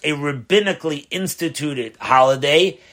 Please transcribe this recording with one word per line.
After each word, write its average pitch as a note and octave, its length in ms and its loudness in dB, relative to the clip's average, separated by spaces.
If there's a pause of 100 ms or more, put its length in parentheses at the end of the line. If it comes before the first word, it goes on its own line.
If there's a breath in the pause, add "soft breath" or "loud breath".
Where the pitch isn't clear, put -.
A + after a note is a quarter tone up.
a D3+ 80 -2
rabbinically D3+ 1000 -4
instituted D3+ 880 -6
holiday, C3+ 800 4 (140 loud breath)